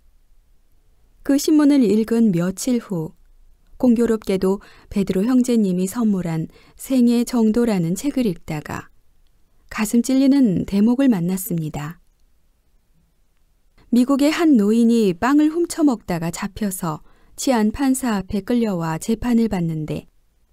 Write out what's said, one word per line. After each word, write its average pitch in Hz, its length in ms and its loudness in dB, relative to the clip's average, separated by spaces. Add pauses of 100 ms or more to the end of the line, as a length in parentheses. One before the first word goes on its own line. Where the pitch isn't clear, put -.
(1200)
그 277 160 0
신문을 285 440 4
읽은 220 480 2
며칠 185 460 -2
후 165 340 -6 (640)
공교롭게도 220 840 0 (280)
베드로 190 340 -2
형제님이 226 640 0
선물한 180 600 -2 (280)
생애 240 480 0
정도라는 220 720 0
책을 269 300 -4
읽다가 - 640 -8 (800)
가슴 226 320 0
찔리는 262 640 2
대목을 240 440 2
만났습니다. 170 880 -4 (1900)
미국의 269 420 2
한 311 260 4
노인이 220 580 2
빵을 294 340 2
훔쳐먹다가 277 840 -2
잡혀서 190 720 -6 (340)
치안 220 360 0
판사 262 440 -2
앞에 196 260 -6
끌려와 196 560 -2
재판을 226 520 -2
받는데 160 580 -6 (460)